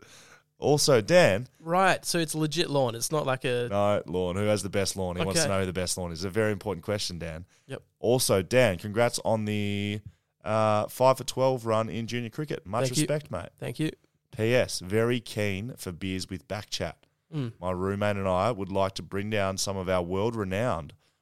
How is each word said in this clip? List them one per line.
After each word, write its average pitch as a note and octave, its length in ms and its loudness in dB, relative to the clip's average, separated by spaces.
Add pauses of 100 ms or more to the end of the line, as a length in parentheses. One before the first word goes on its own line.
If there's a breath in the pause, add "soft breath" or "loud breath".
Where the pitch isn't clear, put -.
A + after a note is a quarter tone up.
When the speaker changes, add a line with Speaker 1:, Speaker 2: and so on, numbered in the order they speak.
(600 loud breath)
Speaker 1:
Also, C#3+ 420 4
Dan. A#2+ 460 6 (140)
Speaker 2:
Right, F3 420 2
so - 160 -2
it's D#3+ 160 -2
legit D#3 340 0
lawn. C3+ 240 2
It's A#2 180 -6
not D3+ 140 0
like C3 200 -2
a B2 240 0
Speaker 1:
No, G2+ 360 2
lawn. F2+ 300 0
Who G2+ 80 0
has G#2+ 180 4
the F#2+ 80 -6
best G2 280 -2
lawn? F2+ 180 -4
He F2+ 80 -2
wants F#2+ 160 0
to D#3 60 4
Speaker 2:
Okay. G2+ 80 0
Speaker 1:
know F#2+ 80 2
who F#2+ 40 0
the F2+ 80 -4
best F2+ 240 -2
lawn F2 140 -6
is. D#2+ 80 -10
It's F#2 60 -6
a G2 40 -6
very G#2+ 220 0
important F#2+ 320 -6
question, G2+ 340 -4
Dan. E2 280 -10 (220 soft breath)
Speaker 2:
Yep. C3+ 140 -12 (180)
Speaker 1:
Also, A#2 420 4
Dan, G#2+ 360 4
congrats A2 460 0
on G#2+ 220 0
the, G#2 560 -2 (420 loud breath)
uh, G#2+ 440 2
five B2+ 300 4
for - 60 -10
twelve C3 420 0
run A2 240 0
in A2 180 -6
junior A#2+ 220 -6
cricket. - 360 -8
Much A#2 220 -2
Speaker 2:
Thank B2+ 100 -2
you. D3+ 60 4
Speaker 1:
respect, D3 280 -2
mate. F2 260 -8
Speaker 2:
Thank C3 220 -8
you. D#3 120 -2 (400)
Speaker 1:
P A2+ 220 0
S, A#2+ 260 2
very A2+ 420 0
keen G#2 560 -4
for F#2+ 160 -8
beers F#2 360 -6
with F2+ 180 -10
back G#2 220 -8
chat. E2 280 -6 (360)
Speaker 2:
Mm. B2+ 280 -6
Speaker 1:
My F2+ 100 -2
roommate G2+ 460 0
and G2 100 -2
I F#2+ 240 2
would F#2+ 200 -6
like F#2+ 240 0
to - 80 -8
bring G2 260 -6
down G2 280 0
some G2 200 -4
of F#2 100 -4
our F#2 140 2
world-renowned F#2+ 920 -2 (280)